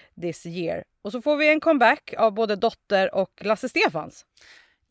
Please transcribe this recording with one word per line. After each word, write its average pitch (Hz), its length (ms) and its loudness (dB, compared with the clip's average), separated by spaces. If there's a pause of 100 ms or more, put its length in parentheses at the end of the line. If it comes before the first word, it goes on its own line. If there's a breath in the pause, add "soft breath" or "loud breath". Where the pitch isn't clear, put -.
(220 soft breath)
this 170 240 -8
year. 170 380 -6 (200)
Och 208 80 -10
så 240 100 -8
får 294 160 0
vi 302 120 2
en 311 100 4
comeback 277 580 2
av 220 160 2
både 214 220 -2
Dotter 190 600 0
och 190 160 -2 (100)
Lasse 214 280 -2
Stefans. 160 560 -2 (640 soft breath)